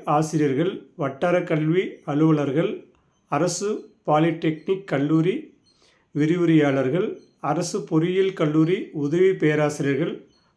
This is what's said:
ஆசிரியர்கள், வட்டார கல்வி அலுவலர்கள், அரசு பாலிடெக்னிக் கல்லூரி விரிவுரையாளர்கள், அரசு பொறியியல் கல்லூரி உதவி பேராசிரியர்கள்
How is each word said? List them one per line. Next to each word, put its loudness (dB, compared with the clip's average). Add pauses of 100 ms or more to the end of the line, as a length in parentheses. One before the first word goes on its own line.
ஆசிரியர்கள், 0 (240)
வட்டார -2
கல்வி 0 (200)
அலுவலர்கள், 0 (600)
அரசு -2 (380)
பாலிடெக்னிக் 0
கல்லூரி 0 (800)
விரிவுரையாளர்கள், 2 (320)
அரசு -4
பொறியியல் 0
கல்லூரி 0 (140)
உதவி 2
பேராசிரியர்கள் 0 (420)